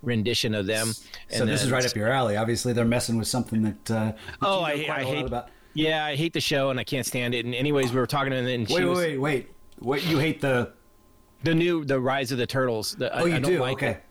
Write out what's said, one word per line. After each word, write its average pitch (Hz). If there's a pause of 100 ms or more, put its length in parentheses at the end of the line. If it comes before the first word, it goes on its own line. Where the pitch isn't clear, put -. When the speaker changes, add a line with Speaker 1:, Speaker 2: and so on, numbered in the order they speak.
Speaker 1:
rendition 117
of 101
them. 110
Speaker 2:
S-, - (220)
so 113
Speaker 1:
And 113
Speaker 2:
this 107
is 139
Speaker 1:
then 131
Speaker 2:
right 123
up -
your 107
alley. 120
Obviously, 113
they're 117
messing 117
with 107
something 117
that, 107
uh, 113
that 110 (240)
Speaker 1:
Oh, 190
Speaker 2:
you 147
know 151
Speaker 1:
I, -
Speaker 2:
quite 143
Speaker 1:
I 135
Speaker 2:
a 131
lot 135
Speaker 1:
hate 143
Speaker 2:
about. 120 (260)
Speaker 1:
Yeah, 156
I 151
hate 165
the 160
show, 135
and 127
I 120
can't 127
stand 123
it. 117
And 123
anyways, 131
we 131
were 120
talking, 135
and 127
then 120
she 135
Speaker 2:
Wait, 180
Speaker 1:
was 175
Speaker 2:
wait, 170
wait, 135
wait. 135 (300)
What, 139
you 160
hate 151
the 123 (720)
Speaker 1:
The 160
new, 165
the 135
Rise 131
of 127
the 120
Turtles. 120
The, 123
I, -
Speaker 2:
Oh, -
you 170
Speaker 1:
I -
don't 139
Speaker 2:
do? 165
Speaker 1:
like 131
Speaker 2:
Okay. 131
Speaker 1:
it. -